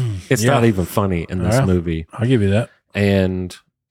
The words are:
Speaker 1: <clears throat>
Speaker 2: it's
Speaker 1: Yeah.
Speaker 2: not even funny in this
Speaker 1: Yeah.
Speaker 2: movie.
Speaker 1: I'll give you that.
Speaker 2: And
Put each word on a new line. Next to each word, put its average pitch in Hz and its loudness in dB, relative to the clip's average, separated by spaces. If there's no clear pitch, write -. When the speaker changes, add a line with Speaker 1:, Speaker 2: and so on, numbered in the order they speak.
Speaker 1:
<clears throat> 95 -10
Speaker 2:
it's 120 2
Speaker 1:
Yeah. 123 4
Speaker 2:
not 117 4
even 95 2
funny 95 -2
in 92 -6
this 104 2
Speaker 1:
Yeah. 135 2
Speaker 2:
movie. 85 -2
Speaker 1:
I'll 113 -4
give 127 2
you 98 2
that. 110 0
Speaker 2:
And 95 0